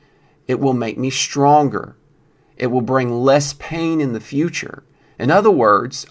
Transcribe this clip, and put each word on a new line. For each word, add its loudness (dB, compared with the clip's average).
It -2
will 0
make -4
me -4
stronger. 0
It -2
will 0
bring 0
less 2
pain -4
in -2
the -6
future. -6
In 0
other 4
words, 2